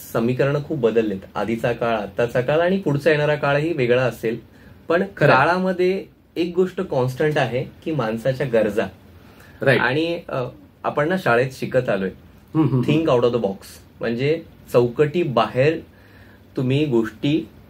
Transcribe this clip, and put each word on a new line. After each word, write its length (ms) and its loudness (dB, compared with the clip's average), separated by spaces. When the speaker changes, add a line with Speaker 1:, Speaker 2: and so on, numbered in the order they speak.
Speaker 1:
समीकरणं 520 0
खूप 140 -6
बदललेत. 420 0
आधीचा 380 -2
काळ, 240 -2
आत्ताचा 440 -2
काळ 200 0
आणि 180 0
पुढचा 320 0
येणारा 240 2
काळही 380 0
वेगळा 300 2
असेल, 360 -4
पण 160 2
Speaker 2:
खरं. 160 4
Speaker 1:
काळामध्ये 720 2
एक 180 -2
गोष्ट 260 0
कॉन्स्टंट 580 0
आहे 260 -2
की 80 -4
माणसाच्या 540 -2
गरजा. 400 0
Speaker 2:
राईट. 180 4
Speaker 1:
आणि, 480 0
अ, 160 -4
आपण 240 0
ना 100 0
शाळेत 340 2
शिकत 360 -2
आलोय, 220 -2
Speaker 2:
हम्म, 140 4
हम्म, 140 2
हम्म. 100 2
Speaker 1:
think 200 2
out 120 4
of 60 4
the 120 0
box, 240 -4
म्हणजे 420 -2
चौकटी 500 2
बाहेर 560 0
तुम्ही 280 0
गोष्टी 640 0